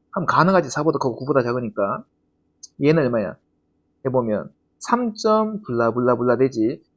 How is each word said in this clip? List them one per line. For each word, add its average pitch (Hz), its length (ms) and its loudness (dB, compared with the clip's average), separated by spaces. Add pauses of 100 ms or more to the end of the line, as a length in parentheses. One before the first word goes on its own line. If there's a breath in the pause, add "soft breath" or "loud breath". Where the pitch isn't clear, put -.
(100)
그럼 175 160 -4
가능하지. 160 440 4
사보다 147 280 -2
크고 123 180 -2
구보다 135 260 0
작으니까. 120 640 -4 (760)
얘는 156 200 4
얼마야? 117 340 -2 (720)
해보면 117 440 -2 (280)
삼 233 360 -2
점 214 480 0
블라블라블라 120 760 0
되지. 131 440 0 (140)